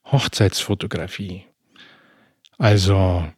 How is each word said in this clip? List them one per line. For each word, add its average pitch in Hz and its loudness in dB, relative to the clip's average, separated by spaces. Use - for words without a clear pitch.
Hochzeitsfotografie. 95 -4
Also, 95 4